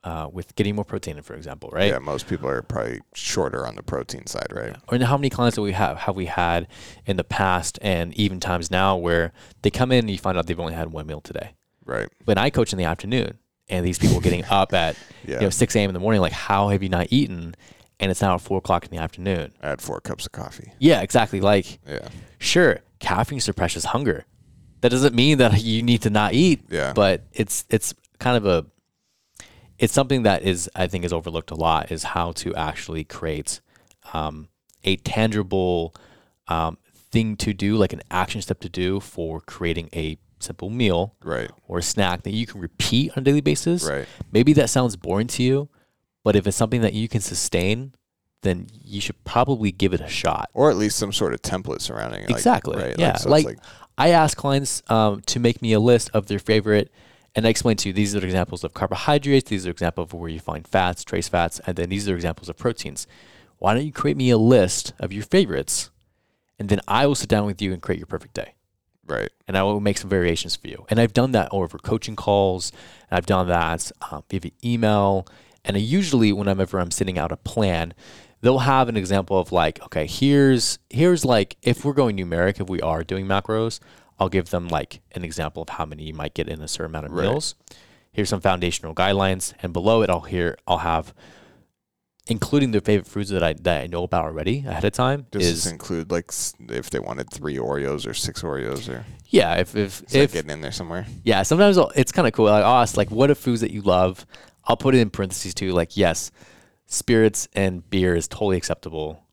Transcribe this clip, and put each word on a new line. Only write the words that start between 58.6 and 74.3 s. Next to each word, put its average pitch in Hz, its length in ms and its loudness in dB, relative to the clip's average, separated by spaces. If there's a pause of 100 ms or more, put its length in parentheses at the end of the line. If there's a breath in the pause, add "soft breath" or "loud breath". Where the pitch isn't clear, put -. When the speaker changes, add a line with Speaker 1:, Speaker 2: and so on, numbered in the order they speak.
Speaker 1:
of - 120 -8
carbohydrates, 139 760 2
these 95 160 -4
are 87 60 -4
examples 85 380 -4
of - 40 -14
where 85 160 -10
you 80 100 -8
find 78 280 -10
fats, 90 360 0
trace - 240 -4
fats, 85 380 0
and 90 120 -4
then 87 120 -4
these 101 180 -4
are 98 60 0
examples 85 340 -4
of - 100 -12
proteins. - 500 -6 (500 soft breath)
Why 101 160 2
don't 135 120 0
you 151 60 -8
create 143 260 -2
me 127 120 2
a 117 80 6
list 113 600 4
of 92 120 -6
your 107 120 -8
favorites, - 640 0 (720)
and 101 100 -6
then 104 180 4
I 127 200 4
will 143 80 4
sit - 140 -6
down 104 180 4
with 98 120 -6
you 98 140 -2
and 85 80 -8
create - 160 -2
your 80 100 -10
perfect - 280 -10
day. - 180 -8 (520)
Speaker 2:
Right. 62 240 -4 (180)
Speaker 1:
And 95 100 -2
I 95 60 2
will 104 160 0
make 101 180 0
some 98 120 -10
variations 87 480 0
for - 100 -18
you. - 220 -16
And 110 100 4
I've 117 140 4
done 127 180 2
that 104 200 2
over 90 280 -2
coaching 110 360 -4
calls, 98 560 2 (380 loud breath)
and 90 80 0
I've 87 80 -2
done 92 220 2
that, 85 440 -2 (200)
um, 73 180 -12
via 87 220 -6 (120)